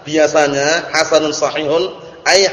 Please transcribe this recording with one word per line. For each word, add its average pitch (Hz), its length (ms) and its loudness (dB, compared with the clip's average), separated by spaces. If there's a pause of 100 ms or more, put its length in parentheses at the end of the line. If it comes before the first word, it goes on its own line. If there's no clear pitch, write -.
biasanya 151 880 0
hasanun 156 400 2
sahihun, 151 560 -2 (400)
ay 190 240 4